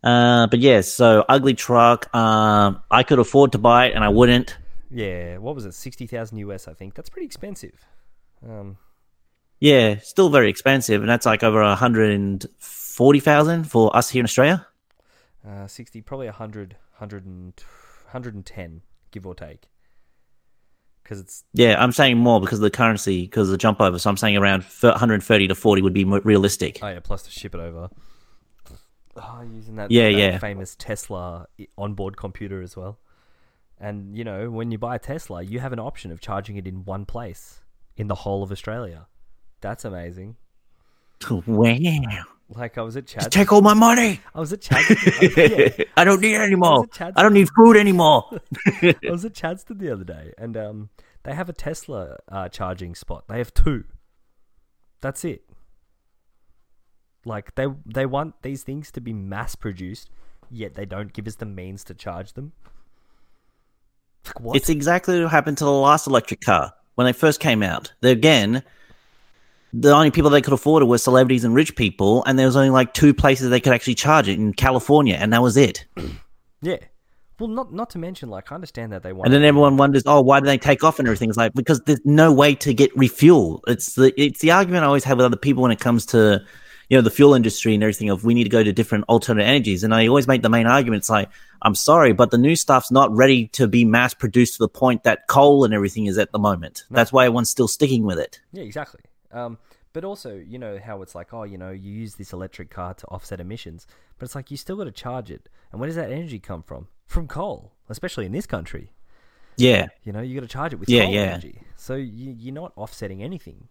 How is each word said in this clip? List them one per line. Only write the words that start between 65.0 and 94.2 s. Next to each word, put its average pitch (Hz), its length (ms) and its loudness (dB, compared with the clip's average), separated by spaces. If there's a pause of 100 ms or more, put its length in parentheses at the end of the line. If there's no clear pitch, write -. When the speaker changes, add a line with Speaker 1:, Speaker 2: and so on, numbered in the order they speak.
Speaker 1:
what 165 100 -4
happened 147 280 -2
to 151 60 -4
the 143 60 0
last 139 360 2
electric 123 340 -2
car 85 320 0 (220)
when 123 100 0
they 127 80 2
first 151 280 0
came 113 220 -2
out. - 280 -8 (100)
They, 127 100 4
again, 120 520 2 (1120)
the 120 180 4
only 147 200 6
people 151 180 2
they 143 120 4
could 139 120 0
afford 147 300 2
it - 20 6
were 120 120 4
celebrities 127 460 2
and 117 100 0
rich 156 220 2
people, 107 500 0
and 131 140 0
there 131 60 4
was 127 100 2
only, 135 140 4
like, 131 240 2
two 147 200 6
places 131 360 0
they 123 100 2
could 131 140 2
actually 120 220 -2
charge 143 340 2
it 98 100 -2
in 107 140 -2
California, 131 640 2
and 107 180 0
that 117 80 4
was 123 160 2
it. 135 280 0 (120)
<clears throat> - 60 -12 (560)
Speaker 2:
Yeah. 170 180 -8 (600)
Well, 226 120 -10
not, 226 220 -10
not 220 200 -12
to 175 80 -14
mention, 165 320 -14
like, 95 200 -16
I 139 40 -14
understand 127 380 -14
that 92 100 -14
they 92 100 -14
want 95 140 -2
Speaker 1:
And 127 80 4
then 143 80 4
everyone 143 340 6
wonders, 139 300 4
"Oh, 143 140 6
why 139 180 6
do 139 80 0
they 139 100 2
take 143 260 0
off 156 140 2
and 131 100 -2
everything?" 113 220 -2
It's 107 80 -4
like, 113 160 0
because 135 280 0
there's 147 220 -2
no 151 300 6
way 147 220 4
to 139 180 -4
get 131 240 4
refuel. 131 720 4
It's - 260 -4
the, 131 260 6
it's 143 200 0
the 156 100 0
argument 180 340 2
I 147 40 2
always 139 160 2
have 131 140 0
with 127 100 4
other 120 100 0
people 135 240 -2
when 123 100 2
it 107 80 -2
comes 117 280 -2
to, 107 360 4 (460)
you 131 80 6
know, 127 60 6
the 113 80 2
fuel 143 240 8
industry 113 400 0
and 104 80 0
everything 107 260 -4
of, 95 140 -4
"We 117 100 2
need 120 120 2
to 98 40 -4
go 113 140 2
to 104 100 0
different 104 340 -2
alternate 113 360 2
energies." 107 400 0
And 110 100 0
I 113 140 4
always 127 200 2
make 131 140 0
the 113 80 0
main 117 160 2
argument, 117 360 0
it's - 100 -4
like, 104 180 0 (320)
"I'm 101 140 0
sorry, 147 360 4
but 107 200 2
the 120 80 2
new 147 160 4
stuff's 135 340 0
not 123 260 4
ready 127 340 4
to 127 180 0
be 117 180 4
mass 120 300 2
produced 120 380 0